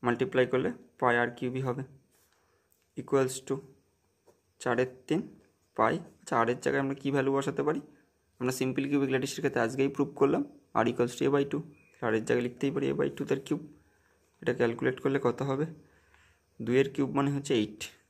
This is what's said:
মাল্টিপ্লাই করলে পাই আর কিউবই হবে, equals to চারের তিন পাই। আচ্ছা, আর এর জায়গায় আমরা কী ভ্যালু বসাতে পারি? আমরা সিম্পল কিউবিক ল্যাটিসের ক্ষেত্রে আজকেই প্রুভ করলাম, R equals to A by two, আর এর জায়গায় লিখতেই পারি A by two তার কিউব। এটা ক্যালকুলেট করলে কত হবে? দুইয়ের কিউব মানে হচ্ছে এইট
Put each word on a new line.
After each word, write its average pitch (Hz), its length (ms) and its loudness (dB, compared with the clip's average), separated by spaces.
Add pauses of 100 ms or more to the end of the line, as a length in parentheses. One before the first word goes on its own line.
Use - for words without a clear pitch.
মাল্টিপ্লাই 123 440 2
করলে 131 220 2 (300)
পাই 120 180 4
আর 120 200 2
কিউবই 131 240 -4
হবে, 131 220 -4 (1120)
equals 131 380 0 (120)
to 135 80 -2 (1040)
চারের 123 280 2 (200)
তিন 160 120 2 (560)
পাই। 117 220 4
আচ্ছা, - 420 -4
আর 113 100 4
এর 123 100 0
জায়গায় 139 240 0
আমরা 135 120 -2
কী 135 160 -4
ভ্যালু 135 220 2
বসাতে 139 300 -2
পারি? 156 180 0 (580)
আমরা 127 120 0
সিম্পল 131 380 -2
কিউবিক 139 200 2
ল্যাটিসের 131 280 -2
ক্ষেত্রে 139 240 0
আজকেই 131 260 0
প্রুভ 139 280 -2
করলাম, 147 280 4 (320)
R 113 160 4
equals 123 260 0
to - 100 -2
A - 80 4
by 139 160 4
two, 147 100 -2 (400)
আর 113 120 0
এর 113 120 0
জায়গায় 123 220 2
লিখতেই 131 240 -2
পারি 139 200 -2
A 139 40 -2
by 139 200 0
two 143 100 -6
তার 135 140 0
কিউব। 147 220 -4 (800)
এটা 123 120 0
ক্যালকুলেট 123 460 0
করলে 139 240 0
কত 120 180 0
হবে? 139 240 -2 (960)
দুইয়ের 127 320 2
কিউব 139 160 -2
মানে 139 220 0
হচ্ছে 139 220 -2
এইট 107 300 0 (260)